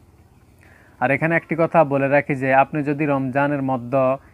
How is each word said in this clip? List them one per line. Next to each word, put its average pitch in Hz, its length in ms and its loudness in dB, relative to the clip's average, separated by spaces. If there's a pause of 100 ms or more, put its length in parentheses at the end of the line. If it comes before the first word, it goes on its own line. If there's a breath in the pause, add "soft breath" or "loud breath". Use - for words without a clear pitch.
(1000 soft breath)
আর 127 100 0
এখানে 165 260 0
একটি - 220 -4
কথা 165 260 4
বলে 139 240 0
রাখি 143 260 0
যে, 131 200 0
আপনি 139 280 2
যদি 147 240 -2
রমজানের 139 560 -2
মধ্যে, 131 540 -2 (180 soft breath)